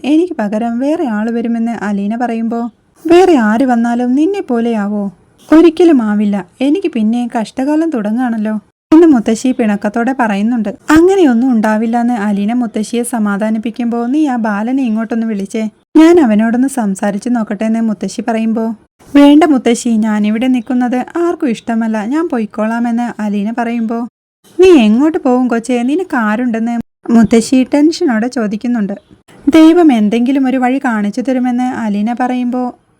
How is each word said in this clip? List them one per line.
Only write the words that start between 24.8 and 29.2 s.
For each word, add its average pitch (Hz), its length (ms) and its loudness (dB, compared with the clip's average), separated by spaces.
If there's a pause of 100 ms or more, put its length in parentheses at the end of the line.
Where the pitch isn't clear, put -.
പോകും 254 300 0
കൊച്ചേ, 240 360 -2
നിനക്ക് 311 320 -4
ആരുണ്ടെന്ന്" 226 640 -2 (300)
മുത്തശ്ശി 233 640 2
ടെൻഷനോടെ 294 540 0
ചോദിക്കുന്നുണ്ട്. 220 640 -4 (540)